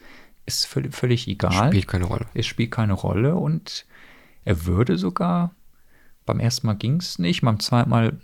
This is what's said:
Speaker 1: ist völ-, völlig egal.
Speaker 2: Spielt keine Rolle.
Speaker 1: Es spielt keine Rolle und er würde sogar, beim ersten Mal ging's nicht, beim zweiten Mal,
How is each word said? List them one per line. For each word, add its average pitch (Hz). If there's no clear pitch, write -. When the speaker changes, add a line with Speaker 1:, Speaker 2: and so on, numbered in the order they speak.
Speaker 1:
ist -
völ-, 135
völlig 120
egal. 95
Speaker 2:
Spielt 98
keine 90
Rolle. -
Speaker 1:
Es 113
spielt 120
keine 107
Rolle 98
und -
er 82
würde 101
sogar, 175
beim -
ersten 117
Mal 107
ging's 143
nicht, 175
beim 113
zweiten 120
Mal, 117